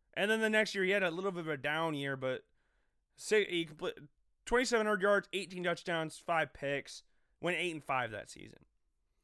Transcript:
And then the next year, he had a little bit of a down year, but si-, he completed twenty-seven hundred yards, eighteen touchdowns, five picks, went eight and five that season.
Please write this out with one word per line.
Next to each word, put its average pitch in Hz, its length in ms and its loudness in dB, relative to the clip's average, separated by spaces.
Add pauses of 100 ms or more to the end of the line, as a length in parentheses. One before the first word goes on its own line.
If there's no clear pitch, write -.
(140)
And 202 160 0
then 220 100 4
the 220 100 4
next 214 240 2
year, 190 100 0
he 185 60 2
had 202 120 4
a 180 80 2
little 185 220 -2
bit 175 80 -6
of 160 80 -6
a 151 80 -2
down 151 380 0
year, 139 220 -2
but 131 280 -2 (720)
si-, 214 320 2
he 170 160 0
completed 151 420 -8 (400)
twenty-seven 233 400 2
hundred 208 160 2
yards, 202 300 4
eighteen 180 320 -6
touchdowns, 165 600 -2
five 160 280 2
picks, 139 500 -4 (380)
went 175 180 0
eight 170 140 -2
and 151 100 -10
five 127 280 0
that 101 200 -10
season. - 300 -18 (640)